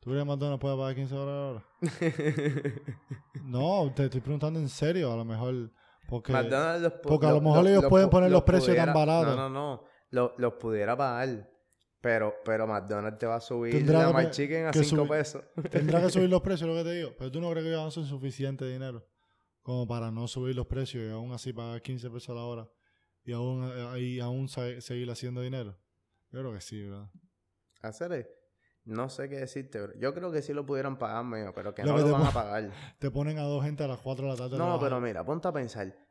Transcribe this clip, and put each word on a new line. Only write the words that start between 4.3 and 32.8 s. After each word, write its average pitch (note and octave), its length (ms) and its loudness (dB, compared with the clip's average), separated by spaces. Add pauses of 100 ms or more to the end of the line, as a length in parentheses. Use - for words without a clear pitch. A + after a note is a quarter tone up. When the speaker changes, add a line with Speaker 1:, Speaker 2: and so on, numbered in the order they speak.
Speaker 1:
en D3 100 -2
serio, D3+ 440 0
a A2+ 40 -2
lo A#2 80 -4
mejor, A#2 460 -4 (380)
porque, A#2+ 240 -4
Speaker 2:
McDonald's C3+ 500 2
los E3+ 120 2
pu-, - 140 -8
Speaker 1:
porque D3+ 180 6
a D3+ 40 8
lo D3 60 8
Speaker 2:
lo-, D3 60 6
Speaker 1:
mejor D#3 220 8
Speaker 2:
lo-, F#3+ 60 8
Speaker 1:
ellos G3 120 8
Speaker 2:
los - 80 6
Speaker 1:
pueden F#3+ 180 10
Speaker 2:
pu-, - 40 8
Speaker 1:
poner F#3 180 8
Speaker 2:
los F#3 100 10
Speaker 1:
los - 40 0
precios - 320 8
tan D#3+ 160 6
Speaker 2:
pudiera, D3+ 140 6
Speaker 1:
baratos. D#3+ 300 4
Speaker 2:
no, C3+ 120 -2
no, - 20 -4 (260)
no, - 80 -16 (260)
lo-, B2 260 2
los A#2+ 180 0
pudiera A2 420 0
pagar, B2 520 -2 (520)
pero, A2 340 2 (100)
pero A2 220 0
McDonald's G#2 520 -4
te A#2+ 80 -4
va A2+ 100 0
a A#2+ 40 -4
subir A#2+ 320 -4
Speaker 1:
Tendrá D3+ 280 6
Speaker 2:
la D#3+ 60 6
Speaker 1:
que E3 60 4
poner, C3 160 4
Speaker 2:
McChicken D#3 380 -2
a D#3 60 0
Speaker 1:
que D3+ 120 6
Speaker 2:
cinco D3+ 120 2 (100)
Speaker 1:
subir, D3 40 0
Speaker 2:
pesos. D3+ 340 -2 (120)
<laughs> D3+ 140 -6
Speaker 1:
tendrá D#3 320 2
que F3+ 80 4
subir F#3 180 4
los F#3 140 4
precios, E3+ 260 -2
lo E3 80 -2
que E3+ 80 -2
te E3+ 120 -4
digo. E3 200 -6
Pero C3 140 -8
tú D3 100 -6
no F3 100 -4
crees D#3+ 140 -2
que E3 60 -2
ellos D#3+ 160 -2
hacen D#3 180 -6
suficiente C3+ 640 -6
dinero B2+ 400 -10 (560)
como B2 240 -4
para A2+ 240 -6
no A2+ 180 -6
subir B2+ 280 -4
los B2 100 -4
precios B2+ 400 -6
y G#2+ 40 -6
aún A2+ 220 -8
así B2 200 -10
pagar A#2 300 -8
quince B2+ 280 -8
pesos A#2+ 240 -12
la A#2 80 -8
hora A#2 260 -10 (560)
y B2 80 -8
aún, B2+ 380 -4 (240)
eh, B2 60 -6
y B2 200 -4
aún B2+ 280 -4
sa-, B2 320 -8
seguir B2 300 -8
haciendo B2 300 -8
dinero. B2 360 -8 (540)
Yo B2 100 -12
creo C3 120 -8
que G2+ 80 -10
sí, G#2+ 220 -12
¿verdad? G2+ 260 -14 (760)
Speaker 2:
¿Hacer? C3 520 -8 (500)
No A#2 260 -6
sé C#3 180 -10
qué C#3 80 -10
decirte, C3+ 460 -8
bro. G2 160 -10
Yo C3+ 160 -2
creo F3 180 -8
que D3+ 80 -2
sí C#3+ 140 -6
lo C#3+ 100 -4
pudieran C3+ 340 -4
pagar, A2+ 240 -4
mío, A2 320 -6
pero G2 200 -8
que - 80 -8
Speaker 1:
Lo C#3 80 2
Speaker 2:
no D3 60 2
Speaker 1:
que D3+ 60 4
Speaker 2:
lo D3 40 6
Speaker 1:
te D3 60 6
Speaker 2:
van C#3 100 4
a - 40 6
Speaker 1:
pon-, C3+ 80 4
Speaker 2:
pagar. G#2+ 360 -2 (140)